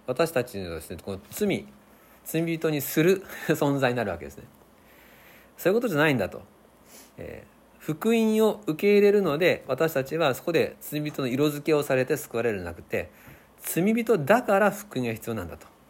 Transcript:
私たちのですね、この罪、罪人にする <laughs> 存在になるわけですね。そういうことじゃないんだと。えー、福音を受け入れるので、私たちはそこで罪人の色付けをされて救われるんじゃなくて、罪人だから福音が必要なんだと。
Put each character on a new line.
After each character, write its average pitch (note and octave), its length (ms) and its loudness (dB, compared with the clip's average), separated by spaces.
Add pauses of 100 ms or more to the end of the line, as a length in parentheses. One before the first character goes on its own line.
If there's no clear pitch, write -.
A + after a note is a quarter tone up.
私 D#3+ 260 -2
た B2 120 0
ち - 160 -10
の F2+ 120 -8
で D#2+ 100 -8
す - 80 -16
ね、 F2 120 -12
こ G2 120 -8
の F#2+ 60 -10 (120)
罪、 F#3+ 340 -2 (600)
罪 D#3+ 200 -2
人 E3 240 -2
に D3 120 -2
す D#3 200 -2
る F3+ 220 4 (120)
<laughs> - 120 -14
存 C#3+ 320 2
在 C3 120 2
に B2 60 -2
な A#2 60 -2
る G2 80 -4
わ E2+ 60 -6
け D2 80 -12
で C#2+ 60 -14
す - 60 -20
ね。 - 60 -20 (1120)
そ - 120 0
う F#3+ 40 4
い A3 40 2
う - 20 2
こ - 20 -8
と B3+ 60 -2
じ F3+ 80 -2
ゃ - 20 0
な D#3 120 4
い C#3+ 40 4
ん B2+ 40 0
だ F#2 100 -2
と。 - 140 -12 (760)
え - 300 -16
ー、 - 320 -20
福 D#3 300 -4
音 A3 360 4
を G#3 220 2
受 D#3+ 80 0
け G3+ 220 2
入 G3+ 40 6
れ G3+ 120 6
る G#3 80 4
の D3+ 160 0
で、 E3 300 2
私 D#3+ 260 0
た C3+ 100 0
ち D3+ 140 -6
は D3 180 2
そ - 80 -14
こ F3 80 -4
で C3+ 300 0
罪 D3+ 200 -6
人 D3 200 -6
の C3 80 -2
色 C#3 200 2
付 D3 180 -8
け D#3+ 60 4
を D3 80 4
さ C#3 140 0
れ B2+ 100 2
て C#3+ 120 -2
救 - 180 -8
わ A2+ 80 -2
れ A#2 80 2
る G2+ 60 -2
ん - 20 -6
じ F2 80 -8
ゃ - 20 -8
な E2+ 60 -10
く - 60 -18
て、 - 280 -6 (520)
罪 F#3+ 320 0
人 A#3 240 2
だ G3 260 4
か G3 160 4
ら G3+ 120 4
福 - 280 -8
音 B2 60 -2
が A2+ 80 -2
必 A2 160 -10
要 A2+ 60 -2
な F#2+ 80 -6
ん E2+ 40 -10
だ D#2+ 80 -12
と。 - 100 -20 (240)